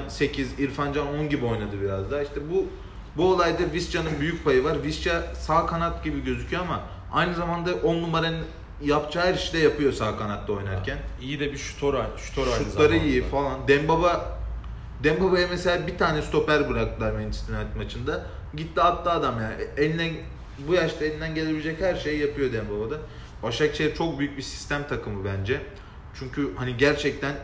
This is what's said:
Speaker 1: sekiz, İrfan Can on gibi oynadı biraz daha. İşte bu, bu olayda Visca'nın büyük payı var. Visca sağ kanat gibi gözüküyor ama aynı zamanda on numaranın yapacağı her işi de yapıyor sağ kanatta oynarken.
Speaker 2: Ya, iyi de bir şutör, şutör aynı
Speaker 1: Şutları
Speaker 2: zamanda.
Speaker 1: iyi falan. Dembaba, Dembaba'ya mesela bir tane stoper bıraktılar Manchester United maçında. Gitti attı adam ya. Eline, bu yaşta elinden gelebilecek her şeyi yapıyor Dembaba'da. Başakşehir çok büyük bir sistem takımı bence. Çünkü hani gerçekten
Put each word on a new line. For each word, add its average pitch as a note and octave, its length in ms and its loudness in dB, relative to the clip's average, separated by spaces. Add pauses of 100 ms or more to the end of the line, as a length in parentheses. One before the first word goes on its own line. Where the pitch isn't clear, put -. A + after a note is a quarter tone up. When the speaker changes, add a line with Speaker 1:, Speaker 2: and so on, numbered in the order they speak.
Speaker 1:
sekiz, C#3 520 -2
İrfan C#3+ 340 -2
Can C#3+ 140 0
on D3 220 -2
gibi C3 160 0
oynadı G#2 360 -2
biraz G2 300 -2
daha. C#3+ 100 0
İşte C#3+ 300 -6
bu, F#3+ 140 2 (520)
bu F#3 160 6
olayda E3 400 4
Visca'nın D#3+ 460 -2
büyük E3 260 -2
payı C3 180 6
var. C#3+ 200 2
Visca E3 520 0
sağ E3 300 4
kanat E3+ 380 -2
gibi C#3+ 200 -2
gözüküyor B2+ 380 -2
ama D3 200 -4 (320)
aynı E3+ 220 2
zamanda E3+ 400 0
on E3 260 2
numaranın E3 440 0 (380)
yapacağı D3+ 420 2
her F#3 80 6
işi - 200 -2
de E3 40 0
yapıyor C#3+ 360 6
sağ A2 240 0
kanatta G#2 360 -2
oynarken. G2 420 -4
Speaker 2:
Ya, D3+ 60 -6 (200)
iyi C#3 180 -6
de D3 120 0
bir - 60 -6
şutör, - 360 0 (240)
şutör - 300 -2
aynı A#2+ 100 2
Speaker 1:
Şutları D3+ 300 6
Speaker 2:
zamanda. D#3 180 4
Speaker 1:
iyi B2+ 180 4
falan. C3+ 440 0
Dembaba, D#3+ 720 4 (640)
Dembaba'ya F3+ 440 4
mesela F3 400 0
bir - 100 -4
tane D#3 240 4
stoper D3+ 480 4
bıraktılar A2+ 420 0
Manchester G#2+ 420 -4
United G#2+ 220 -4
maçında. B2 500 -6 (320)
Gitti D#3+ 240 0
attı E3+ 300 4
adam C3+ 280 2
ya. A2 120 -2 (260)
Eline, D#3+ 340 2 (560)
bu E3 60 2
yaşta D#3+ 320 2
elinden D#3 300 -4
gelebilecek D#3+ 460 -2
her F3+ 140 2
şeyi D3+ 260 -2
yapıyor C3+ 320 0
Dembaba'da. G#2+ 420 -4 (480)
Başakşehir D3+ 520 0
çok E3 240 -2
büyük C#3+ 180 -2
bir C3+ 40 -6
sistem C#3+ 480 -6
takımı G#2 360 -4
bence. G2+ 360 -2 (580)
Çünkü C3 360 -4
hani B2 220 -4
gerçekten C#3+ 680 2